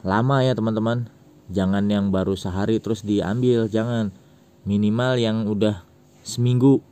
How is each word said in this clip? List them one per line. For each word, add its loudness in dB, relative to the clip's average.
lama 2
ya, 2
teman-teman. -2
Jangan 0
yang 0
baru 0
sehari -2
terus -4
diambil, 0
jangan. -2
Minimal 0
yang -2
udah -2
seminggu. 2